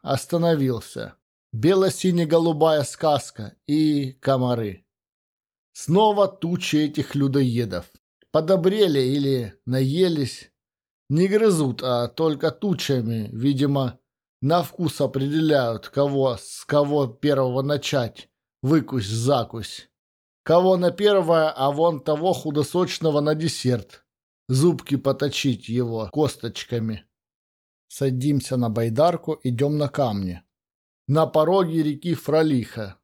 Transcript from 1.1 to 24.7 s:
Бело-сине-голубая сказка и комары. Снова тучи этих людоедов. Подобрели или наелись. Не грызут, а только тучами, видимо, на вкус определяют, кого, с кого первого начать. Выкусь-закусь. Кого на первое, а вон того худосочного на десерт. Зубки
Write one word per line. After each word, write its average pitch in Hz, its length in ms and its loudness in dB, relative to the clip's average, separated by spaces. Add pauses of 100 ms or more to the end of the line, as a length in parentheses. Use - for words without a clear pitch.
Бело-сине-голубая 160 1300 2
сказка 135 720 -4 (120)
и 147 460 0
комары. 123 720 -2 (880)
Снова 202 540 2
тучи 175 500 -4
этих 151 360 -2
людоедов. 123 720 0 (460)
Подобрели 180 680 2
или 131 540 0 (120)
наелись. 139 840 0 (580)
Не 165 180 4
грызут, 185 560 2
а 120 240 0
только 156 440 0
тучами, 120 800 -2
видимо, 135 680 0 (420)
на 165 220 2
вкус - 380 -4
определяют, 139 880 0
кого, 139 500 0
с - 260 -18
кого 143 420 2
первого 135 540 0
начать. 139 680 -4 (320)
Выкусь-закусь. 117 1300 -2 (540)
Кого 180 340 4
на 175 140 0
первое, 170 580 2
а 139 220 0
вон 156 300 0
того 160 320 0
худосочного 156 880 -2
на 151 120 0
десерт. 131 720 -4 (420)
Зубки 139 500 2